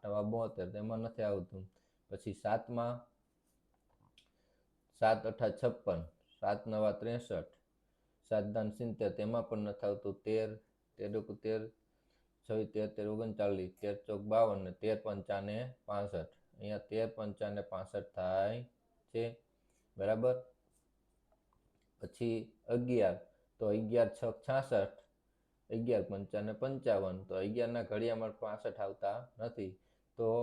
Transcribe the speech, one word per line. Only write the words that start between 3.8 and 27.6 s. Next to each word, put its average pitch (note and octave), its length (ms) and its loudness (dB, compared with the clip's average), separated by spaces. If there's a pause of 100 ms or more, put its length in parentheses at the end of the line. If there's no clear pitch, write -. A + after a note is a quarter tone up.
સાત A2 200 8 (100)
અઠ્ઠા A2 300 0
છપ્પન, G2+ 400 0 (420)
સાત G2+ 240 2
નવા G#2+ 340 2
ત્રેસઠ, A2+ 520 -4 (800)
સાત G#2 240 4
દાન G#2+ 220 0
સિત્તેર, A2+ 420 0
તેમાં A2+ 300 0
પણ G#2+ 220 -2
નથી G2+ 180 -4
આવતું. G2+ 360 -2
તેર, A2 240 2 (500)
તેર G2+ 120 -6 (100)
એકુ G2+ 140 -8 (100)
તેર, A2 160 0 (840)
છવ્વીસ, A2 280 -2
તેર, G#2+ 220 0
તેર G#2 180 -2
ઓગણચાલીસ, G#2 680 0
તેર G2+ 140 -2 (120)
ચોક G2+ 240 -4
બાવન G#2+ 340 6
ને F2+ 160 -6
તેર G#2+ 240 2
પંચાને G2+ 540 -2 (280)
પાસઠ. G2+ 460 -4 (240)
અહીંયા G#2 320 -6
તેર A2 180 2 (100)
પંચાને G#2 540 -4
પાસઠ F#2+ 460 -6
થાય G2 480 2 (500)
છે, A2+ 100 0 (720)
બરાબર? A2+ 400 4 (1700)
પછી A2+ 340 -2 (380)
અગિયાર, A#2+ 420 4 (420)
તો A2 60 -2 (120)
અગિયાર A2 420 4
છક A2+ 160 -2 (120)
છાસઠ, C3 520 2 (720)
અગિયાર A2+ 400 2
પંચાને G#2 500 -4
પંચાવન, G#2+ 560 0 (100)
તો F#2 140 -8
અગિયારના A#2 500 0